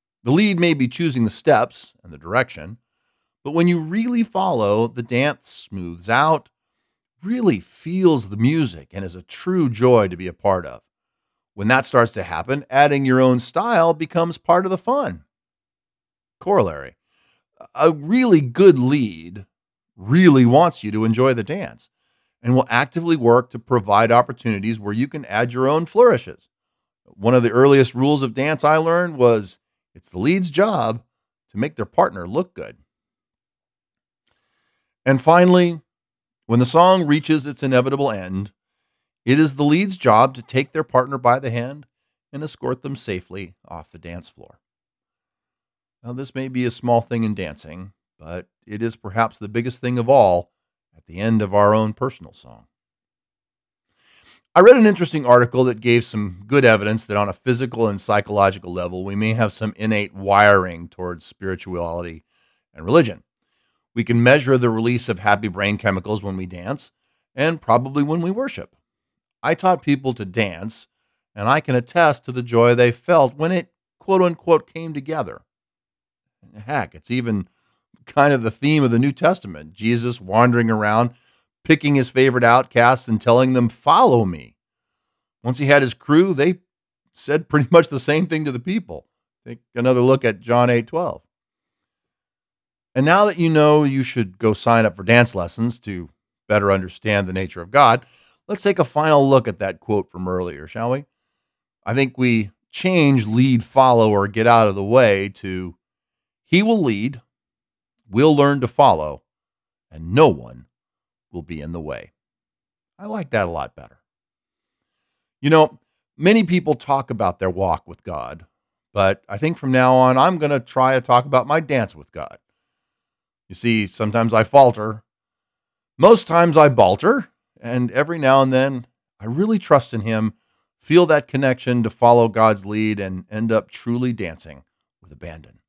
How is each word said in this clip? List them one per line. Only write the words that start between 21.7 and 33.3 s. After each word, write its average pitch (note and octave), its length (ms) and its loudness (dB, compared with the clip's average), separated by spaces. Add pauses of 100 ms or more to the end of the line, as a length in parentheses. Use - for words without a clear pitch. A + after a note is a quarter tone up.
and A#2+ 100 0
will B2+ 160 2
actively D#3+ 460 -2
work B2 360 2
to B2 60 -14
provide A2 540 0
opportunities A2+ 640 -2
where G#2 160 -8
you B2 140 -4
can D3 180 -14
add A#2+ 280 -4
your C3 160 -2
own D#3+ 160 -2
flourishes. G#3 640 0 (560)
One G2+ 280 -2
of B2 100 4
the A2+ 80 0
earliest C3+ 440 4
rules C#3 260 0
of A#2+ 120 -4
dance C#3+ 320 -4
I D#3 100 4
learned E3 400 -2
was A#2 440 0 (360)
it's - 140 -20
the F#2 100 -12
lead's E3+ 320 0
job C#3 500 -2 (480)
to - 80 -18
make C#3+ 200 -6
their A2+ 80 -8
partner G#2 420 -2
look D3+ 260 -6
good. A#1+ 260 -18 (2250)